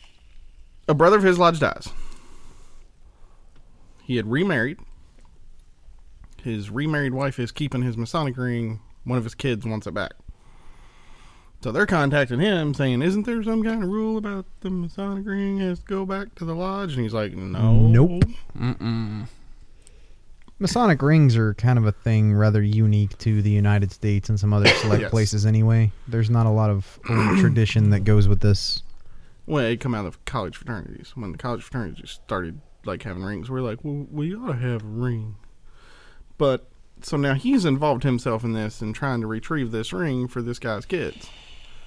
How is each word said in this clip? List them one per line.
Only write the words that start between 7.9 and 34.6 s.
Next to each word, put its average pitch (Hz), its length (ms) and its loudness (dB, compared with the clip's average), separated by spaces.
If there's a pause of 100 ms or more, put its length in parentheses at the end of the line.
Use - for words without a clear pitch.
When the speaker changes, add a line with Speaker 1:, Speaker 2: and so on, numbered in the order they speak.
Speaker 1:
Masonic 127 400 -4
ring. 117 420 -4 (240)
One 123 140 -2
of 117 60 -2
his 110 120 -10
kids 120 300 -4
wants 110 220 -6
it 87 60 -10
back. 98 200 -6 (1500)
So 117 80 -4
they're 170 140 2
contacting 143 540 2
him 165 340 0
saying, 127 300 0
"Isn't 196 240 0
there 233 160 -4
some 220 200 0
kind 226 200 -2
of 180 60 -4
rule 220 280 -2
about 202 280 -6 (160)
the 185 100 -6
Masonic 196 560 -6
ring 196 320 -2
has 180 200 -2
to - 60 -16
go 196 200 -4
back 196 300 -8
to 170 100 -10
the 165 100 -6
lodge?" 190 380 -6
And 127 100 -2
he's 110 100 -4
like, 107 200 -4
"No." 107 540 6
Speaker 2:
Nope. 135 360 6 (340)
Speaker 3:
Mm-mm. 113 720 -4 (1300)
Speaker 2:
Masonic 196 440 2
rings 143 360 8
are 110 180 4
kind 123 240 4
of 113 60 4
a 107 60 4
thing 107 420 4
rather 107 280 4
unique 104 580 2
to 107 220 2
the 104 80 2
United 104 420 4
States 101 380 -2
and 107 100 0
some 104 140 2
other 104 140 4
select 107 340 2
Speaker 1:
<coughs> - 20 -4
Yes. 104 80 -4
Speaker 2:
places 107 340 0
anyway. 110 460 4 (160)
There's 113 220 0
not 117 180 2
a 110 40 2
lot 107 200 2
of 98 280 -4 (100)
old 110 280 2
Speaker 1:
<coughs> - 20 4
Speaker 2:
tradition 107 520 4
that 101 100 2
goes 104 260 6
with 101 140 6
this. - 400 2 (640)
Speaker 1:
Well, 143 180 0
it 117 140 0
come 123 160 -2
out 104 100 -4
of - 200 -10
college 101 320 -6
fraternities. - 580 -12
When 104 160 -10
the 82 60 -12
college 120 260 -8
fraternities - 480 -10
started, 90 500 -8 (240)
like, 92 180 -8
having 92 200 -8
rings, 101 280 -8
we're 127 100 -6
like, 117 220 -8
"Well, 143 280 -8
we 151 240 -6
ought 240 120 -12
to 165 60 -6
have 120 300 -4